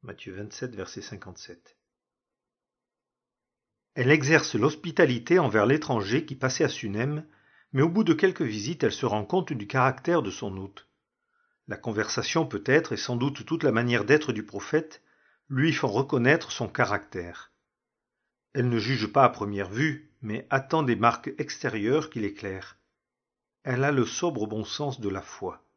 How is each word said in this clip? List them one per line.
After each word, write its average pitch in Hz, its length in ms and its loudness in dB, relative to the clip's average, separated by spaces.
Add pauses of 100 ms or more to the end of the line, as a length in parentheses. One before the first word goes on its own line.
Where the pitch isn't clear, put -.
Matthieu 104 320 -14
vingt-sept, 107 420 -10
verset 95 280 -10
cinquante-sept. - 720 -18 (2250)
Elle 127 160 2
exerce 151 460 4
l'hospitalité 151 800 2
envers 107 300 4
l'étranger 123 580 0
qui 139 100 -10
passait 135 280 -2
à 139 60 2
Sunem, 135 580 -4 (460)
mais 135 100 4
au 165 60 4
bout 196 140 2
de 214 120 6
quelques 185 260 2
visites, 139 420 -4
elle 117 80 4
se - 140 -6
rend 107 180 0
compte 175 300 -2
du 104 140 -6
caractère 131 560 2
de 101 80 -4
son 98 260 -8
hôte. - 300 -14 (800)
La 98 100 -8
conversation 120 680 -2
peut-être, 131 460 2
et 107 40 -4
sans 120 200 -4
doute 135 280 -2
toute 165 180 -4
la 139 80 4
manière 120 320 2
d'être 143 300 4
du 107 100 -4
prophète, - 600 -4 (440)
lui 143 260 2
font 135 160 0
reconnaître 135 600 2
son - 160 -6
caractère. 95 840 -4 (1040)
Elle 123 160 0
ne 117 100 2
juge 107 280 -2
pas 131 180 6
à 120 40 8
première 101 400 -4
vue, 139 400 -4 (120)
mais 107 280 -8
attend 139 320 2
des 123 140 2
marques 117 420 2
extérieures 120 720 -2
qui 117 120 -6
l'éclairent. 98 560 -8 (840)
Elle 127 200 -2
a 143 80 2
le 131 140 4
sobre 131 420 -2
bon 107 160 -4
sens 131 360 -6
de 104 100 -2
la 95 120 -6
foi. - 420 -10 (140)